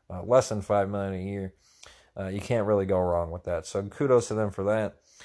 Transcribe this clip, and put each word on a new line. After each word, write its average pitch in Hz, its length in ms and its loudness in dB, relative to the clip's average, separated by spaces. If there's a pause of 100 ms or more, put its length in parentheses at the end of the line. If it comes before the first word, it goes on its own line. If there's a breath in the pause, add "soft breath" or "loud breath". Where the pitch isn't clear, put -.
uh, 90 140 -10
less 123 240 4
than 107 140 -4
five 98 280 0
million 98 240 -4
a 92 160 -6
year, 98 240 -6 (640 soft breath)
uh, 95 100 -6
you 98 120 -6
can't 107 260 0
really 101 200 4
go 95 120 2
wrong 87 320 0
with 87 140 -10
that. 85 220 -4
So 98 180 -4
kudos 120 460 2
to 107 60 -2
them 107 160 0
for 98 140 -6
that. 107 300 0 (300 loud breath)